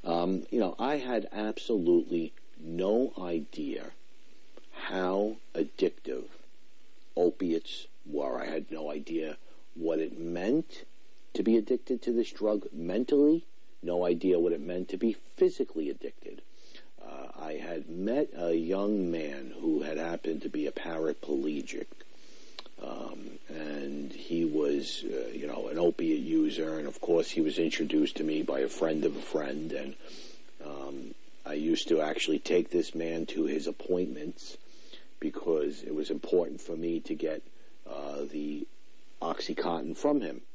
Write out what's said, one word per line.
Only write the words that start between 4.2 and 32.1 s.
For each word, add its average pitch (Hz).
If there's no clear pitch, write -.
how 95
addictive 80
opiates -
were. 71
I 67
had 78
no 78
idea 76
what 82
it 78
meant 87
to -
be 113
addicted 117
to 123
this 117
drug 104
mentally, 127
no 87
idea 87
what 85
it 78
meant 90
to 95
be 117
physically 80
addicted. -
Uh, 67
I 78
had 80
met 107
a 85
young 95
man 71
who 78
had 78
happened 82
to 78
be 76
a 71
paraplegic, 76
um, -
and 71
he 85
was, 73
uh, 60
you 71
know, 69
an 80
opiate 82
user, 78
and 73
of 69
course 85
he 82
was 76
introduced 78
to -
me 78
by 69
a 67
friend 78
of -
a -
friend, 76
and, 69
um, 69
I 73
used 78
to 80
actually 76